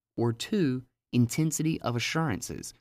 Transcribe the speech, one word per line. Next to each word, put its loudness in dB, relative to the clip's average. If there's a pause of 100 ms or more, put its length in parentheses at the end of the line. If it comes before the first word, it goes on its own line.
(160)
or 2
two, 0 (280)
intensity 2
of -2
assurances -4